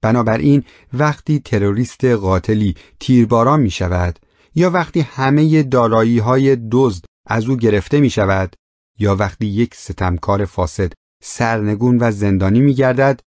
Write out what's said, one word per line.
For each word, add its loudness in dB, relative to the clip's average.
بنابراین 0
وقتی -2
تروریست -2
قاتلی 0
تیرباران 2
می‌شود، -2
یا 2
وقتی -2
همهٔ 2
دارایی‌های 2
دزد -2
از -2
او 0
گرفته 0
می‌شود، 0
یا 0
وقتی -4
یک -2
ستمکار -4
فاسد -4
سرنگون -2
و 2
زندانی 0
می‌گردد 2